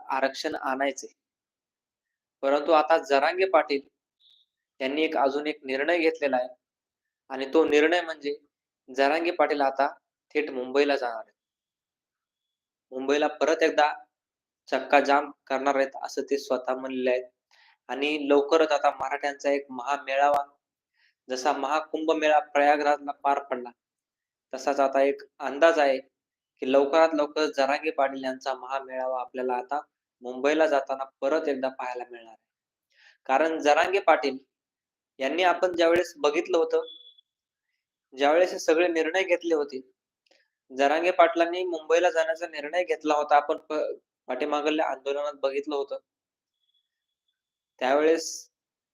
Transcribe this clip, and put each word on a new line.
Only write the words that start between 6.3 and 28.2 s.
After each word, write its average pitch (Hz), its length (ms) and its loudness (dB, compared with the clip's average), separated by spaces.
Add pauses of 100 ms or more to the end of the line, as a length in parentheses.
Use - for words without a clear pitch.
आहे 127 120 -4 (800)
आणि 135 260 -8
तो 160 100 4
निर्णय 156 360 4
म्हणजे 151 380 -8 (580)
जरांगे 156 340 2
पाटील 151 300 0
आता 135 280 0 (460)
थेट 147 160 -2
मुंबईला 135 460 0
जाणार 120 220 -6
आहेत. - 160 -18 (1600)
मुंबईला 139 340 -2
परत 156 360 0
एकदा 151 300 2 (800)
चक्का 135 300 2
जाम 143 300 2 (160)
करणार 135 300 0
आहेत 135 260 -2
असं - 200 -8
ते 139 160 -4
स्वतः 131 360 -4
म्हणलेले 131 360 -4
आहेत. 127 140 -2 (640)
आणि 143 400 -4
लवकरच 151 440 4
आता 143 180 2
मराठ्यांचा 139 600 -4
एक 139 200 -2
महामेळावा, 139 720 0 (840)
जसा 131 220 0
महाकुंभ 156 580 -4
मेळा 156 280 2
प्रयागराजला 147 760 0
पार 139 300 -2
पडला, 123 280 -8 (840)
तसाच 143 260 -2
आता 135 220 2
एक 139 200 0 (160)
अंदाज 147 400 2
आहे 135 200 2
की - 720 -10
लवकरात 143 420 4
लवकर 147 320 0
जरांगे 147 440 -2
पाटील 135 340 -2